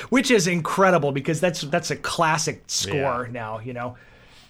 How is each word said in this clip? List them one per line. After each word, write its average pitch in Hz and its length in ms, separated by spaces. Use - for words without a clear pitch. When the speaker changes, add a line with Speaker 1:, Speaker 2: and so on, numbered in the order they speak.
Speaker 1:
which 262 200
is 208 160
incredible 175 640
because 143 280
that's, 175 220
that's 147 280
a 143 60
classic 156 680
score 135 600
Speaker 2:
Yeah. 117 60
Speaker 1:
now, 110 280
you 123 120
know. 123 240